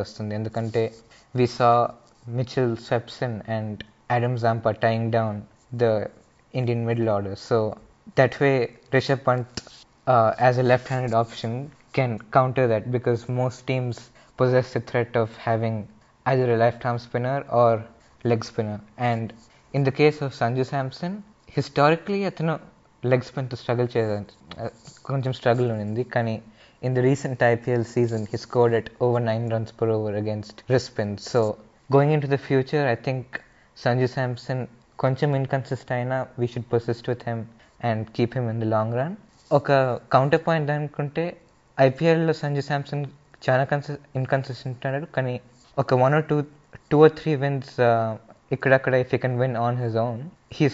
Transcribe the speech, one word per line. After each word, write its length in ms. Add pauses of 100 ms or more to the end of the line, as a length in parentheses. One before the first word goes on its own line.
వస్తుంది. 360
ఎందుకంటే 440 (560)
we 80 (120)
saw 140 (680)
Mitchell 340 (140)
Swepson 460 (240)
and 280 (320)
Adam 260
Zampa 300 (120)
tying 220 (100)
down 180 (480)
the 100 (680)
Indian 280
middle 280
order. 180 (140)
So 100 (600)
that 240
way, 140 (380)
Rishabh 340
Pant, 180 (680)
uh, 160 (180)
as 140
a 100
left-handed 500
option, 300 (460)
can 140 (240)
counter 360
that 120 (120)
because 260 (180)
most 180 (120)
teams 260 (440)
possess 360
the 140
threat 220 (100)
of 80 (180)
having 280 (540)
either 160 (100)
a 80
left 260
arm 160
spinner 320 (220)
or 120 (580)
leg 200
spinner. 280 (320)
And 160 (500)
in 120
the 120
case 260
of 40 (100)
Sanju 340
Samson, 380 (460)
historically 720
అతను 240 (560)
లెగ్ 180
స్పిన్‌తో 320
స్ట్రగుల్ 340
చేశాడు. 380 (760)
కొంచెం 300
స్ట్రగుల్ 360
ఉండింది. 280 (120)
కానీ 220 (500)
in 100
the 120
recent 320 (120)
I 100
P 180
L 40 (100)
season, 360
he 140
scored 340
at 80 (180)
over 160 (100)
nine 220
runs 260
per 180
over 160 (100)
against 340 (120)
wrist 220
spin. 200 (220)
So 80 (540)
going 220
into 180
the 140
future, 360 (100)
I 20 (100)
think 180 (580)
Sanju 340
Samson 440 (420)
కొంచెం 360
ఇన్‌కన్సిస్టెంట్ 600
అయినా, 200 (220)
we 120
should 200
persist 380
with 180
him 100 (500)
and 120 (160)
keep 220
him 140
in 120
the 100
long 240
run. 140 (460)
ఒక 120 (440)
కౌంటర్ 340
పాయింట్ 280
అనుకుంటే, 480 (640)
ఐపీఎల్లో 540
సంజు 280
శాంసన్ 340 (420)
చాలా 240
కన్సి-, 300 (200)
ఇన్‌కన్సిస్టెంట్ 680
ఉన్నాడు. 280
కానీ 180 (480)
ఒక 120 (100)
one 140
or 120
two, 100 (500)
two 160
or 40 (100)
three 240
wins, 240 (220)
uh, 200 (440)
ఇక్కడక్కడ 400 (100)
if 100
he 100
can 180
win 120 (120)
on 80 (100)
his 100 (120)
own, 120 (380)
he 120
is 40